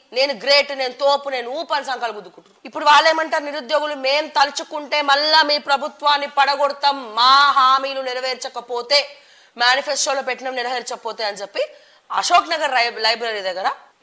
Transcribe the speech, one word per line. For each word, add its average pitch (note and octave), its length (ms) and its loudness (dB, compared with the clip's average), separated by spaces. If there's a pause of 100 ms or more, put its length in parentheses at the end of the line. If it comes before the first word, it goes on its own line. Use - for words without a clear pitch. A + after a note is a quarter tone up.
(140)
నేను C4+ 200 0
గ్రేట్, C#4 440 2
నేను B3+ 160 -4
తోపు, C#4 360 0
నేను B3 200 -6
ఊపు" D#4 240 -6
అని C#4 120 -2
సంకలు A#3+ 260 -6
గుద్దుకుంటారు. G3 440 -18 (100)
ఇప్పుడు D4+ 200 -8
వాళ్ళు D4 240 6
ఏమంటారు D#4+ 340 0
నిరుద్యోగులు, D4 520 -4
"మేం C#4 320 -2
తలుచుకుంటే D4 720 -2
మళ్ళా D4 400 4
మీ D4 160 2
ప్రభుత్వాన్ని C#4+ 720 0
పడగొడతాం, C#4 880 0
మా C4+ 360 6
హామీలు C4+ 500 2
నెరవేర్చకపోతే, B3+ 1160 -4 (400)
మేనిఫెస్టోలో C4+ 640 0
పెట్టిన B3 280 -6
నెరవేర్చకపోతే" A#3+ 760 -6
అని G3+ 140 -4
చెప్పి G3 240 -8 (500)
అశోక్ D4+ 380 2
నగర్ D#4 220 -2
రై-, A#3 260 0
లైబ్రరీ A3 440 -2
దగ్గర F#3+ 300 -4 (320)